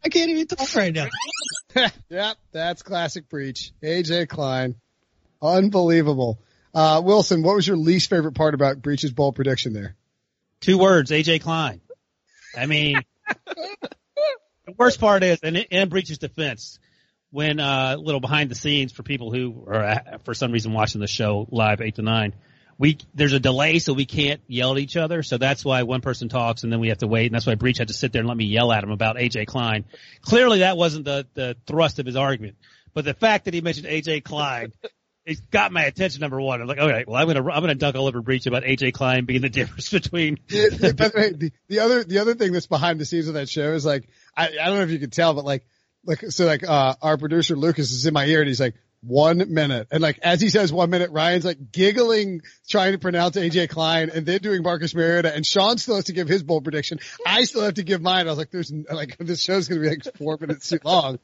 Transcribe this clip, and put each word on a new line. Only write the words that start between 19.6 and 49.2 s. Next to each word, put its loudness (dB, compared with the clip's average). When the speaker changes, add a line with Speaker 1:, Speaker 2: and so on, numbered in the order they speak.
Speaker 1:
are, 0
uh, -4
for -6
some -2
reason -2
watching 0
the -4
show -2
live 2
eight -6
to -6
nine, 0
we, 4
there's 2
a 2
delay, 2
so 0
we -2
can't -2
yell -2
at 0
each -4
other. -2
So -4
that's 0
why 0
one -2
person -6
talks -2
and -4
then 0
we 0
have 0
to -2
wait. 2
And -2
that's -2
why 2
Breach 0
had -2
to -8
sit -4
there 0
and 0
let -4
me 0
yell 2
at 2
him -6
about -2
A 0
J -6
Klein. -2
Clearly 4
that 4
wasn't 0
the, -4
the -6
thrust 0
of -4
his -6
argument, -2
but -4
the -4
fact 2
that -8
he -2
mentioned -4
A -4
J -4
Klein, -6
<laughs> -20
it -10
got 2
my 0
attention, -2
number -4
one. -2
I'm -10
like, -6
"Okay, 2
well, -4
I'm 4
gonna, 2
I'm 0
gonna 0
dunk -2
all 0
over -2
Breach -2
about -2
A 2
J 0
Klein 0
being 0
the -2
difference -4
between." -2
<laughs> -20
Speaker 2:
Yeah, 2
yeah, 2
by 2
the -2
way, 2
the, -6
the -2
other, 4
the 0
other 2
thing 0
that's -2
behind 0
the -4
scenes -2
of -6
that -6
show -2
is, -2
like, -2
I, 0
I -4
don't 0
know 2
if -2
you -2
can -8
tell, 2
but, -6
like, -4
like, -4
so, 0
like, 2
uh, 2
our 2
producer 0
Lucas 0
is -2
in 2
my 4
ear 4
and 4
he's -2
like, 0
"One 4